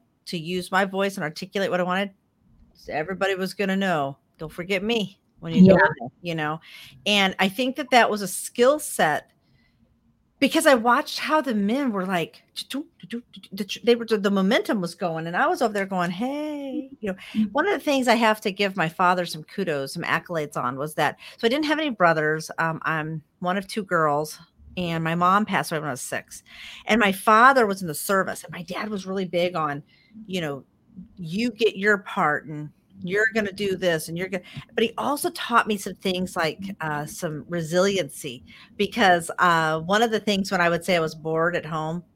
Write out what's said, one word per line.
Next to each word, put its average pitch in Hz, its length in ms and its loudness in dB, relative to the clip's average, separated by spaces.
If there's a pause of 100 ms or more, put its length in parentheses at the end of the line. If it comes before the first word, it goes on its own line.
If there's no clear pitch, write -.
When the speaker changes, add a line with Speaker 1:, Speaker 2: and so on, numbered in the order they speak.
(280)
Speaker 1:
to 185 100 -6
use 175 340 -6
my 190 140 4
voice 196 320 -2
and 170 80 -4
articulate 185 440 -4
what 180 120 0
I - 20 0
wanted, 190 280 -2 (760)
everybody 185 480 -2
was 185 180 -4
gonna 190 220 -2
know, 165 420 -2 (200)
"Don't 156 140 -10
forget 185 300 -4
me 208 380 -2 (220)
when 165 120 -8
you 185 140 10
go 185 80 10
Speaker 2:
Yeah. 165 120 6
Speaker 1:
in 156 120 0
there," - 100 -10 (120)
you 170 140 -6
know? 156 260 -4 (440)
And 196 320 2
I 190 120 2
think 254 260 -2
that 294 160 -6
that 233 180 8
was 208 120 -2
a 190 80 -4
skill 269 500 2
set - 500 0 (1120)
because 302 260 2
I 285 100 8
watched 240 440 2
how 302 220 0
the 254 140 -2
men 226 360 0
were 190 140 -2
like, 180 380 -4 (100)
"Choo-choo, - 320 -10 (140)
choo-choo, 233 220 -10 (100)
choo-choo," - 240 -20
the 202 100 -6
ch-, - 180 -10
they 240 120 6
were, 233 100 -4
the 208 260 0
momentum 202 500 2
was 170 140 -6
going, 160 320 -4
and 175 80 -6
I 247 120 2
was 339 140 0
over 220 120 0
there 196 120 -2
going, 185 260 -2
"Hey," 269 800 -6 (100)
you 208 100 -6
know. 190 80 -6 (160)
Speaker 2:
Mm-hmm. 220 180 0
Speaker 1:
One 302 160 0
of 403 60 2
the 302 60 -2
things 269 280 0
I 226 80 6
have 214 260 4
to 208 100 -2
give 196 260 -2
my 160 120 0
father 180 360 2
some 160 180 -10
kudos, 147 500 -4
some 170 100 -8
accolades 156 540 -2
on 131 200 -4
was 151 180 -6
that, 147 220 0 (200)
so - 80 -4
I 226 40 4
didn't 294 160 0
have 294 140 0
any 311 100 -2
brothers. 156 680 2
Um, 160 260 -2
I'm 156 380 -4 (180)
one 180 180 -2
of 190 100 -6
two 214 160 -6
girls, 156 560 0 (380)
and 170 280 -4
my 165 100 0
mom 185 300 4
passed 185 260 0
away 160 80 -2
when 151 80 -6
I 139 40 -4
was 123 100 -8
six. - 420 -10 (420)
And 220 140 2
my 202 140 4
father 233 520 6
was 196 160 -2
in 185 60 -4
the 147 80 -6
service, - 480 -2
and - 80 -18
my 170 120 -10
dad 185 260 -8
was 190 180 -8
really 190 180 -4
big 175 300 -2
on, 151 260 -2 (460)
you 185 140 -4
know, 143 240 -6 (520)
"You 190 340 -2
get 220 260 0
your 202 220 2
part, 160 460 -2
and 151 240 -10 (340)
you're 196 300 0
gonna 208 180 -2
do 196 260 -4
this, 170 320 0
and 165 80 -8
you're 185 120 -4
gonna," 185 140 -6 (300)
but 220 100 2
he 226 140 0
also 269 340 -2
taught 233 360 0
me 214 100 0
some 196 180 -8
things 185 420 -4
like, 160 220 -2 (220)
uh, 151 240 -4
some 156 440 -8
resiliency, 170 920 -2 (340)
because, 196 520 4 (100)
uh, 160 420 4
one 196 200 2
of 240 100 2
the 214 80 0
things 196 320 -2
when 185 100 0
I 170 80 4
would 170 160 0
say 185 100 2
I 170 60 2
was 156 140 -2
bored 160 420 0
at 151 80 -6
home, 160 380 -6 (120)